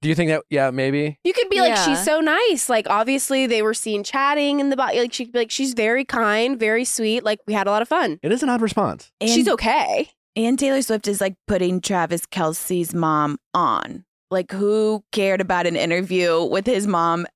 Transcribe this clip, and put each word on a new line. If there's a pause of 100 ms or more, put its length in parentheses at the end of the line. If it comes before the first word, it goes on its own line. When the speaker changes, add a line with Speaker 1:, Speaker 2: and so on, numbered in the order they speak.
Speaker 1:
Do
you
think
that,
yeah,
maybe?
Speaker 2:
You
could
be
like,
Speaker 3:
Yeah.
Speaker 2:
"She's
so
nice."
Like,
obviously,
they
were
seen
chatting
in
the
bo-,
like,
she
could
be
like,
"She's
very
kind,
very
sweet.
Like,
we
had
a
lot
of
fun."
Speaker 1:
It
is
an
odd
response. (100)
Speaker 4:
And
Speaker 2:
She's
okay. (260)
Speaker 4:
And
Taylor
Swift
is,
like, (120)
putting
Travis
Kelce's
mom (160)
on. (240)
Like,
who
cared
about
an
interview
with
his
mom (100)